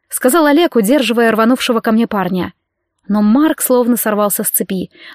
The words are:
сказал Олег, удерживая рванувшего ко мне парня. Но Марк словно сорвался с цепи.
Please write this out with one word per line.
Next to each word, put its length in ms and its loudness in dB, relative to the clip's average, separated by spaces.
сказал 340 0
Олег, 300 2
удерживая 560 0
рванувшего 480 0
ко 120 -2
мне 140 2
парня. 480 -4
Но 140 0
Марк 400 2
словно 360 2
сорвался 460 -2
с 60 -6
цепи. 420 -6